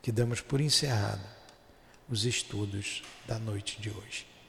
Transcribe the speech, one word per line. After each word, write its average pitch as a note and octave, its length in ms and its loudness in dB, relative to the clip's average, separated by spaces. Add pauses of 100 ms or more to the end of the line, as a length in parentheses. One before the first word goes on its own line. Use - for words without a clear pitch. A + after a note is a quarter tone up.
que B2 100 0
damos A#2 300 2
por C#3 180 2
encerrado A2 640 4 (840)
os A2 160 2
estudos G2+ 760 -2 (220)
da A2+ 140 -2
noite G#2+ 400 -4
de G#2 100 -4
hoje - 380 -10 (220)